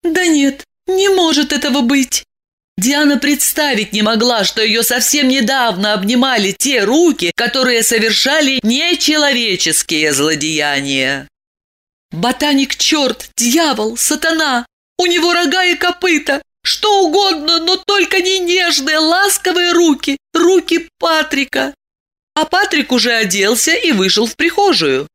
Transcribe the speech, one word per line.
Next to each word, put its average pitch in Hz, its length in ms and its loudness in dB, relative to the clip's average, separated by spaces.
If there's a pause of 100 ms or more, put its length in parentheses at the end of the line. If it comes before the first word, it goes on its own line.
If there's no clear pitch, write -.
Да 349 240 0
нет, 277 380 2 (220)
не 381 220 0
может 311 440 2
этого 285 280 -2
быть!" 262 440 0 (540)
Диана 285 400 2
представить 277 760 -2
не 214 100 0
могла, 226 420 0
что - 180 -2
ее 226 200 0
совсем 254 460 0
недавно 233 640 0
обнимали 214 600 0
те 254 300 -2
руки, 254 540 2
которые 240 460 0
совершали 254 800 0
нечеловеческие 240 1500 0
злодеяния. 139 1160 -2 (840)
"Ботаник 269 640 -2
черт, 269 600 -2
дьявол, 233 600 0
сатана! 302 720 -2 (320)
У 359 80 0
него 349 260 2
рога 349 320 0
и 349 120 0
копыта! 330 680 -2 (220)
Что 415 380 0
угодно, 339 560 0
но 359 180 0
только 381 440 0
не 381 180 0
нежные, 339 600 0
ласковые 349 760 0
руки, 302 460 2 (140)
руки 339 560 2 (100)
Патрика!" 285 760 -2 (600)
А 311 100 0
Патрик 330 480 0
уже 240 200 0
оделся 214 600 0
и 349 200 0
вышел 190 340 2
в - 100 -10
прихожую. 233 800 0